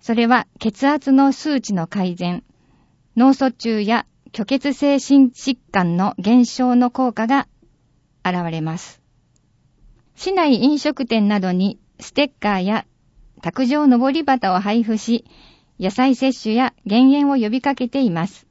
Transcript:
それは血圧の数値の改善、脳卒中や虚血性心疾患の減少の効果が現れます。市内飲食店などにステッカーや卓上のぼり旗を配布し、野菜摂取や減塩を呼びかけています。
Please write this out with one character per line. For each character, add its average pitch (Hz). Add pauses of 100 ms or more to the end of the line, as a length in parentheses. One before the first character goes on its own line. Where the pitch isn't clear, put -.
そ -
れ 233
は 233 (140)
血 220
圧 277
の 269
数 277
値 214
の 170
改 180
善、 175 (720)
脳 262
卒 262
中 220
や 220 (300)
虚 214
血 269
性 285
心 269
疾 254 (140)
患 175
の 190
減 233
少 247
の 247
効 254
果 226
が 269 (760)
現 185 (160)
れ 160
ま 160
す。 - (1120)
市 -
内 302
飲 294
食 277
店 220
な 208
ど 185
に 185 (200)
ス -
テ 294
ッ 277
カ 208
ー 185
や 208 (560)
卓 240
上 294
の 247
ぼ 262
り 311
旗 254
を 180
配 208
布 220
し、 233 (540)
野 185
菜 254
摂 262
取 214
や 254 (100)
減 247
塩 285
を 277
呼 226
び 240
か 277
け 247
て 269
い 220
ま 165
す。 -